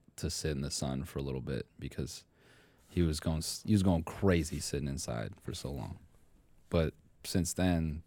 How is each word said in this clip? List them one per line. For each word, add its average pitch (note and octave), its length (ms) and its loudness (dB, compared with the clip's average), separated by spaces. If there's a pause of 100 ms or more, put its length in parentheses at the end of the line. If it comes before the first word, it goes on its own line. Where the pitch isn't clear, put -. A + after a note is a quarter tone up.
(180)
to E2 140 -4
sit D#2 200 -2
in C#2 100 -4
the C#2+ 100 -4
sun C2+ 320 -4
for - 160 -8
a - 20 -2
little C2 200 -4
bit B1 260 -6 (100)
because - 460 -8 (640)
he F2+ 160 2
was D#2 160 2
going D#2+ 180 0
s-, - 280 -6
he G#2+ 80 4
was F#2+ 100 6
going F2 200 6
crazy E2 560 2
sitting C#2+ 280 -2
inside B1 460 -6 (100)
for - 100 -8
so - 160 -8
long. C#2+ 300 -8 (680)
But D#2+ 240 4 (300)
since F2 300 0
then, E2 540 2